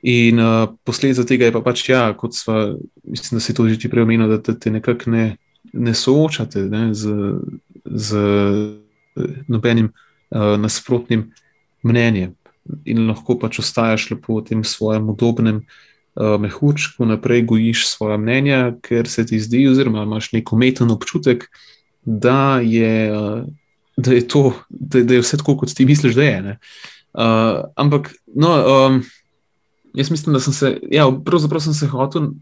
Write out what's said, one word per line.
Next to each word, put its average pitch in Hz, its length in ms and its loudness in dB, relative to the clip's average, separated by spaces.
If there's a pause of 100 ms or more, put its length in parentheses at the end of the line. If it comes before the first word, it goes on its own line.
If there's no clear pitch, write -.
In, 117 360 4
a, 113 260 2 (180)
posledica 127 420 0
tega 123 200 2
je 117 80 4
pa 117 80 -2
pač, 120 240 -2
ja, 127 280 2
kot 117 200 -8
sva, 110 380 -2 (300)
mislim, - 360 -8
da 113 80 -4
si - 80 -4
to 117 160 2
že 110 80 0
ti 113 120 -6
prej 117 140 2
omenil, 113 260 2
da 107 120 0
te, 113 160 -4
te - 160 -4
nekako 120 380 -4
ne, 113 140 0 (480)
ne 117 200 -2
soočate, 131 720 0
ne, 107 280 -2
z, 107 200 -4 (720)
z, 107 340 -6 (1000)
eh, - 100 -4 (160)
nobenim, 113 480 0 (400)
a, 104 260 0
nasprotnim 110 680 -2 (560)
mnenjem. 113 500 0 (520)
In 113 220 0
lahko 113 300 -4
pač 117 220 -6
ostajaš 110 520 -2
lepo 113 260 -6
v 107 80 -6
tem 110 180 -4
svojem 107 460 -2
udobnem, 113 520 0 (560)
a, 107 200 0
mehurčku, 135 680 -2
naprej 117 400 2
gojiš 113 420 0
svoja 107 300 -4
mnenja, 127 640 2
ker 117 280 -2
se 117 180 -2
ti 113 140 -2
zdi, 117 280 2
oziroma 127 360 2
imaš 107 300 -6
nek 113 180 -2
umeten 123 400 2
občutek, 123 540 -2 (600)
da 131 520 2
je, 113 360 2 (140)
a, 107 380 -4 (520)
da 127 160 2
je 123 140 4
to, 139 200 2 (160)
da, - 400 0
da 120 100 4
je 123 80 6
vse 123 160 -2
tako, 143 200 0
kot - 160 -6
ti 135 120 2
misliš, 139 300 4
da 135 80 4
je, 123 160 2
ne. 98 180 -8 (520)
A, - 180 -2 (460)
ampak, 147 400 0 (120)
no, 160 280 2 (240)
em, 131 240 4 (960)
jaz 139 140 -2
mislim, 156 240 -2
da 135 60 2
sem 139 140 -2
se, 139 160 0 (160)
ja, 143 320 4
pravzaprav 156 420 0
sem 151 160 -2
se 151 120 -2
hotel 139 420 -2 (120)